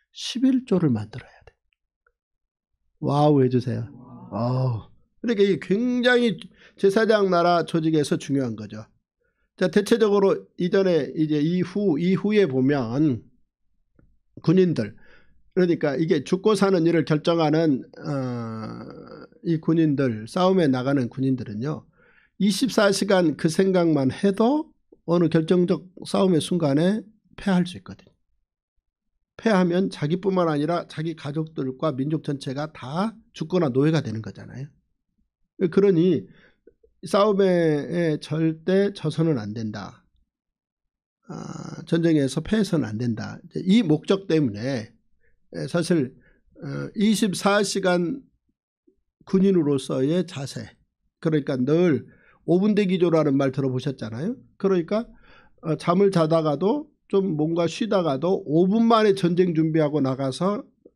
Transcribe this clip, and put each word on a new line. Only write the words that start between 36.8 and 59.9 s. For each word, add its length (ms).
싸움에 1160
절대 720
져서는 440
안 160
된다. 520
아, 580
전쟁에서 560
패해서는 440
안 120
된다. 480
이제 180
이 200
목적 440
때문에, 640
에, 140
사실, 480
어, 400
이십사 680
시간 580
군인으로서의 1040
자세, 420
그러니까 380
늘 480
오 120
분 160
대기조라는 600
말 160
들어보셨잖아요. 840
그러니까, 500
어, 160
잠을 340
자다가도 760
좀 280
뭔가 300
쉬다가도 800
오 220
분 180
만에 300
전쟁 400
준비하고 460